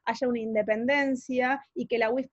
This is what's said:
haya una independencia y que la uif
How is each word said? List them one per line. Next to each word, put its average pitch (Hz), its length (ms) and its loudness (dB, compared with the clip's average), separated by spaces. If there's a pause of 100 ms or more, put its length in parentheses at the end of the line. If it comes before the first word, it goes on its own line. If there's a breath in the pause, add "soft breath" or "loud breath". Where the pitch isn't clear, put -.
haya 233 220 -2
una 240 120 0
independencia 247 1200 0 (140 loud breath)
y 240 100 -4
que 233 140 0
la 220 100 2
uif 262 240 -2